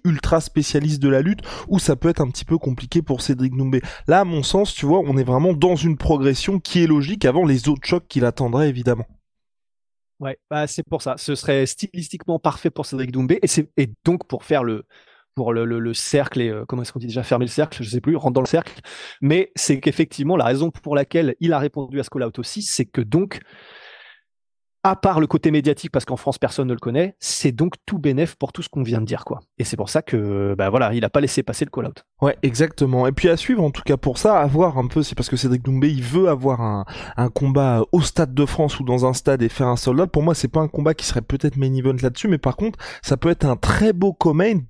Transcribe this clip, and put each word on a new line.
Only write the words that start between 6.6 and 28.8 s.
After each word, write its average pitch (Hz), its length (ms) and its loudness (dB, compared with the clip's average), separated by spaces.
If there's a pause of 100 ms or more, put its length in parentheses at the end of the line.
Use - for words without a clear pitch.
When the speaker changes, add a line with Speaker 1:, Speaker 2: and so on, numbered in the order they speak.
Speaker 1:
est 160 40 6
logique 156 380 2
avant 151 200 4
les 131 220 2
autres 143 180 0
chocs 175 220 -2
qui - 120 -4
l'attendraient, 123 500 0
évidemment. 120 380 -2 (1120)
Speaker 2:
Ouais, 135 160 -8 (120)
bah, 151 160 -2
c'est - 180 -6
pour - 180 -6
ça. 127 160 -4
Ce 143 180 -4
serait 139 300 2
stylistiquement 170 720 -6
parfait - 300 -2
pour - 160 -4
Cédric 131 260 -6
Doumbé, 131 300 2
et - 60 4
c'est, 151 280 0
et 135 140 2 (160)
donc 175 220 0
pour - 180 -8
faire 143 180 2
le, 113 220 -4 (500)
pour 117 160 -2
le, 117 140 0
le, 117 140 -2
le 117 140 -4
cercle - 460 0
et, 117 100 0
euh, 107 160 -6
comment 123 180 -6
est-ce - 100 -12
qu'on 123 60 -10
dit 120 80 -8
déjà, 117 160 -4
fermer 123 220 0
le 113 60 -6
cercle, 151 320 -2
je 107 60 -10
sais 120 100 -4
plus, 160 160 0
rentrer 127 180 0
dans 131 80 4
le 127 60 -2
cercle. - 320 -2 (400)
Mais 156 360 2
c'est 135 260 0
qu'effectivement, 156 560 0
la 135 80 2
raison 135 260 0
pour 147 240 -6
laquelle 139 460 0
il 165 100 2
a 147 80 0
répondu 139 400 -6
à 127 40 -4
ce - 60 -12
call-out 123 300 -6
aussi, 208 220 -10
c'est 139 240 -4
que - 160 -4
donc, 156 400 -2 (1400)
à 190 120 2
part 180 240 2
le 156 60 2
côté 160 240 0
médiatique, 151 420 0
parce 135 140 -4
qu'en 131 100 -6
France, 131 220 -6
personne 131 300 -2
ne 123 60 -2
le 113 60 -4
connaît, 156 380 -2
c'est - 340 -2
donc 156 220 -2 (140)
tout 202 100 -4
bénef 147 380 0
pour - 180 -8
tout 175 80 -10
ce - 80 -12
qu'on 139 140 -4